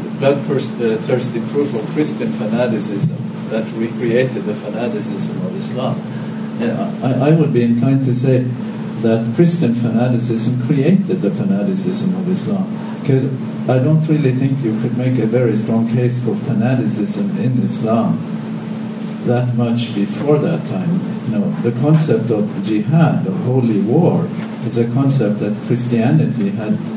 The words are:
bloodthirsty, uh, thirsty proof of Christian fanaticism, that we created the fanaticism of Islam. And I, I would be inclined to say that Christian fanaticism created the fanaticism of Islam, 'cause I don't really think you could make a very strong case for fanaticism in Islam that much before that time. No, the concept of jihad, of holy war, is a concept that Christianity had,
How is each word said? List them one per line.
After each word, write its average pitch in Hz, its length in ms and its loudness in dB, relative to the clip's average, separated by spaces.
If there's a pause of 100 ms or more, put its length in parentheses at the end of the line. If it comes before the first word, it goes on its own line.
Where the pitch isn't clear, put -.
(180)
bloodthirsty, 135 760 0
uh, 110 60 0
thirsty 117 500 -2
proof 143 260 0
of - 180 -4
Christian 139 400 -2
fanaticism, 113 840 0 (340)
that 110 220 -2
we 113 160 -2
created 117 560 0
the 107 100 -2
fanaticism - 880 -4
of - 120 -6
Islam. - 420 -4 (640)
And - 420 -2
I, 131 240 2
I - 20 6
would 160 220 4
be 120 100 4
inclined 120 420 2
to 123 100 2
say 127 240 2 (640)
that 113 320 2
Christian 123 400 4
fanaticism 117 920 0
created 151 540 4
the - 100 0
fanaticism 190 880 0
of 180 120 -2
Islam, 190 360 -2 (400)
'cause 131 240 2 (400)
I 131 100 4
don't 156 280 4
really 143 260 2
think 131 320 0
you 110 160 0
could - 160 -2
make 127 220 2
a 110 80 2
very 110 300 2
strong 113 340 0
case 123 340 2
for 104 120 0
fanaticism 104 1000 0
in - 240 2
Islam 110 540 0 (1120)
that 123 300 2
much 117 380 0
before 139 440 0
that - 300 0
time. - 320 0 (300)
No, 104 200 0 (120)
the 113 180 2
concept 147 500 2
of 107 180 0 (160)
jihad, - 640 2
of - 80 -2 (100)
holy 117 360 2
war, 131 460 2 (400)
is - 120 -2
a 120 140 4
concept 117 480 2
that 107 160 -2 (100)
Christianity 120 840 2
had, 107 260 -2 (200)